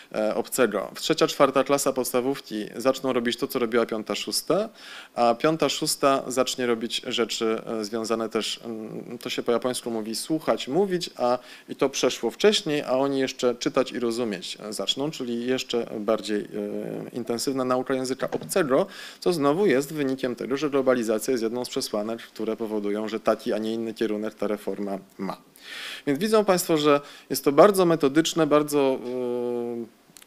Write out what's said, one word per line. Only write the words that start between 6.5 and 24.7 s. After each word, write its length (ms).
robić 400
rzeczy, 600
e, 180
związane 440
też, 360
mm, 540
to 120
się 120
po 100
japońsku 380
mówi 240
słuchać, 540
mówić, 480
a, 220
i 80
to 120
przeszło 420
wcześniej, 520
a 80
oni 280
jeszcze 360
czytać 380
i 60
rozumieć, 640
e, 120
zaczną, 380
czyli 360
jeszcze 400
bardziej, 420
e, 60
intensywna 520
nauka 300
języka 360
obcego, 560
co 120
znowu 340
jest 260
wynikiem 440
tego, 200
że 140
globalizacja 640
jest 100
jedną 220
z 40
przesłanek, 540
które 340
powodują, 520
że 120
taki, 320
a 60
nie 160
inny 200
kierunek 400
ta 120
reforma 520